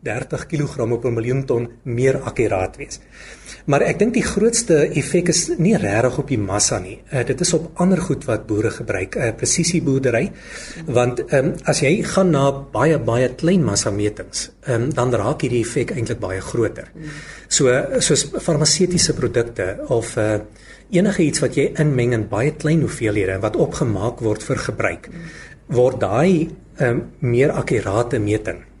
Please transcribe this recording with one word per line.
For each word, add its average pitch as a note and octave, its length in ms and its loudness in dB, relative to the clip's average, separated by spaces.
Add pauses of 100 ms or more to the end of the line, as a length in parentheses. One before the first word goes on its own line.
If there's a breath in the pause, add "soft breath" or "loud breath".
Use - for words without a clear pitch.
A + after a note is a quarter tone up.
dertig A#2 440 -6
kilogram C#3 440 -2
op A#2 140 -2
'n A#2+ 80 0
miljoen B2 320 0
ton A#2+ 220 0 (160)
meer C3 340 2
akkuraat F#2+ 600 -2
wees. - 220 -14 (640 loud breath)
Maar C#3+ 160 4
ek D#3+ 180 0
dink A#3 140 4
die B3 100 2
grootste F3 680 2
effek F3 400 0
is D#4 280 0
nie G3 200 4
regtig A2+ 420 0
op C3 80 -4
die B2+ 100 0
massa G2+ 420 0
nie. F#2 300 -12
Eh, B2+ 160 -2
dit C3 160 -2
is F3 120 0
op E3 220 -2
ander F3+ 220 4
goed C3 280 -4
wat A2 220 -2
boere G#2+ 220 0
gebruik, G2 460 -6
eh, B2+ 160 0
presisieboerdery. C3+ 1000 0 (540 loud breath)
Want, B2 400 0
ehm, C#3+ 280 2 (100)
as - 160 0
jy D#3 240 2
gaan F#3+ 280 2
na C#3 200 4
baie, C#3 480 0
baie A#2+ 360 2
klein E3+ 280 2
massametings, G#2 880 -2 (120)
ehm, B2 260 0
dan B2 240 0
raak A#2 280 -2
hierdie A#2+ 200 0
effek A#2+ 300 -2
eintlik A#2+ 280 -4
baie F#2+ 220 -6
groter. - 500 -4 (560 loud breath)
So, C3 380 4 (140)
soos - 260 2
farmaseutiese E3+ 880 2
produkte A#2 640 -2 (100)
of, A#2 300 -2
eh, G#2+ 220 0 (520 loud breath)
enige F#3 320 2
iets C#3+ 160 0
wat B2+ 160 0
jy C#3+ 200 2
inmeng B2 380 2
in G#2+ 140 0
baie A#2 240 0
klein D#3 300 2
hoeveelhede G#2 580 0
wat G#2+ 160 -2
opgemaak A2 640 -2
word G#2+ 240 -2
vir - 140 -4
gebruik, - 520 -4 (580 loud breath)
word B2 320 2
daai, D3+ 500 2 (280)
ehm, B2 220 0 (200)
meer B2 320 2
akkurate A#2 680 0
meting, G#2 440 -2 (180)